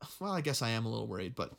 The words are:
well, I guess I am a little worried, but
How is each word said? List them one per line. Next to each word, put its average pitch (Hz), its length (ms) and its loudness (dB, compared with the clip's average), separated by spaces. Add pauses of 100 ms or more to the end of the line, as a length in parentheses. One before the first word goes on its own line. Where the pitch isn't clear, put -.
(200)
well, 196 120 0
I 180 100 2
guess 143 200 2
I 120 80 2
am 113 160 2
a 113 40 0
little 113 180 0
worried, 95 280 -2
but - 240 -2